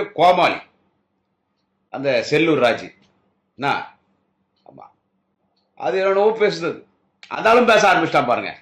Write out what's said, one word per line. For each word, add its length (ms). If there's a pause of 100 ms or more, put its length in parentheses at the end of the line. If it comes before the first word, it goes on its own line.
(120)
கோமாளி 480 (1300)
அந்த 160 (120)
செல்லூர் 420
ராஜி. 260 (680)
என்ன? 120 (960)
ஆமா, 200 (960)
அது 200
என்னவோ 380
பேசுது. 340 (560)
அந்த 220
ஆளும் 220
பேச 140
ஆரம்பிச்சிட்டான் 460
பாருங்க. 200 (100)